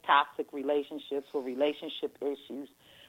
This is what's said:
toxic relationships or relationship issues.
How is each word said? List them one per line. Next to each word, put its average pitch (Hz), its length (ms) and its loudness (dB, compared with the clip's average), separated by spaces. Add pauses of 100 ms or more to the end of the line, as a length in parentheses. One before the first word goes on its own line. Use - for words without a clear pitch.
toxic 147 460 4
relationships 143 800 -2
or 139 100 -2
relationship 143 760 -2
issues. 139 460 -6 (420)